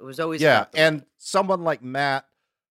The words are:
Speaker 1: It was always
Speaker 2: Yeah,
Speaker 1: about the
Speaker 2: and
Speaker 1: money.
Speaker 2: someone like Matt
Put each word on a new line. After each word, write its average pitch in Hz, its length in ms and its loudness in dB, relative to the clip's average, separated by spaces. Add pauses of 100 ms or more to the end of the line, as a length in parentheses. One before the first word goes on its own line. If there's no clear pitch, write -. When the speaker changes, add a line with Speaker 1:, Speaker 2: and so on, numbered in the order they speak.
Speaker 1:
It - 20 -20
was 131 160 -14
always 160 240 -4
Speaker 2:
Yeah, 127 200 6
Speaker 1:
about - 100 -12
the 160 80 -4
Speaker 2:
and 156 160 4
Speaker 1:
money. 139 100 -14 (120)
Speaker 2:
someone 190 440 -2
like 151 220 -4
Matt 135 420 -4 (440)